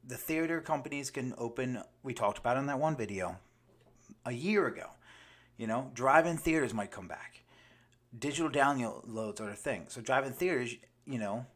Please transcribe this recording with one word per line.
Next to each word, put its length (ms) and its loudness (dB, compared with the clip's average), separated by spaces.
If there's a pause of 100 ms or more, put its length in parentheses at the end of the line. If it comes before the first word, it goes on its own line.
the 120 -8
theater 440 0
companies 480 -2
can 280 -2
open, 440 -2 (220)
we 100 -4
talked 240 2
about 200 2
in 100 0
that 120 0
one 160 2
video 420 -4 (880)
a 60 -4
year 360 2
ago. 220 -6 (680)
You 100 -4
know, 260 0
drive-in 440 6
theaters 360 2
might 180 -2
come 160 -12
back. 360 -14 (720)
Digital 340 0
downloads 920 0
are 80 -4
a 60 -8
thing. 320 -4
So 140 -12
drive-in 320 2
theaters, 420 0 (300)
you 120 -4
know 280 -2 (100)